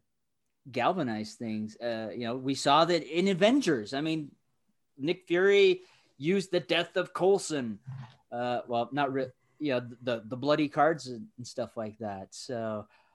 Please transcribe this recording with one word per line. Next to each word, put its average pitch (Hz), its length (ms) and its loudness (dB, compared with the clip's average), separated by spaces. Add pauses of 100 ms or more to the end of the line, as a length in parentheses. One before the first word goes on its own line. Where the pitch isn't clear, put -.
(680)
galvanize 123 680 -2
things. 107 420 -6
Uh, 113 360 -6
you 120 120 -6
know, 117 100 -4
we 131 200 -2
saw 147 300 4
that 170 180 0
in 175 260 0
Avengers. 185 640 2
I 139 80 -2
mean, 160 300 -4 (640)
Nick 165 300 -4
Fury 190 540 6 (360)
used 185 340 0
the 175 80 2
death 170 380 0
of 175 160 -2
Coulson, 151 640 0 (520)
uh, 120 360 -4
well, 120 240 -2
not 139 220 0
re-, 131 180 -4 (280)
you 147 140 -2
know, 123 140 -2 (160)
the, 117 220 -2
the 113 100 -8
bloody 147 320 0
cards 147 400 2
and, 113 200 -12 (100)
and 123 100 -12
stuff 117 300 -8
like 107 220 -8
that. 98 360 -10
So, 113 500 -8 (300)